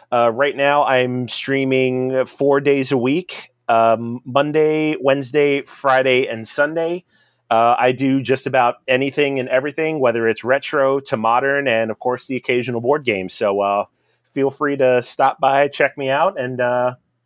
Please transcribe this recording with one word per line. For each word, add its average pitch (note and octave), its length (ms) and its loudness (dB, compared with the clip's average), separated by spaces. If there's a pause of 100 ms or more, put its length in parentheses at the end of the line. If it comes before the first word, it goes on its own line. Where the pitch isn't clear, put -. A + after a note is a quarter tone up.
(100)
Uh, A#2+ 220 2
right C3 240 -2
now, C#3+ 280 2
I'm B2 440 0
streaming C3 960 0
four C#3 360 0
days C#3 320 0
a C#3 60 2
week: C#3 520 -4 (180)
um, A2+ 560 2
Monday, D3+ 760 2
Wednesday, C#3 640 2
Friday, C3 680 2
and A2+ 200 -10
Sunday. E3 560 -2 (440)
Uh, A#2 300 4
I B2+ 140 2
do C3+ 300 0
just B2+ 260 -2
about B2+ 300 0 (100)
anything C#3 500 0
and B2+ 100 -4
everything, D3 520 -2
whether A#2 260 0
it's A2+ 160 -2
retro C3+ 560 0
to C3+ 180 -6
modern, C3+ 520 0
and A2+ 240 0
of - 80 -16
course B2 260 -6
the C3+ 80 -8
occasional B2 460 -4
board C#3 240 0
game. G2 240 -4
So, G2+ 320 -2
uh, G2+ 240 0 (480)
feel C3+ 180 -2
free C#3+ 280 -4
to B2+ 220 4
stop C#3 380 0
by, C#3 300 2
check C#3+ 280 -2
me C#3 140 -6
out, D#3+ 300 0
and, B2 200 -4
uh, B2 360 0 (300)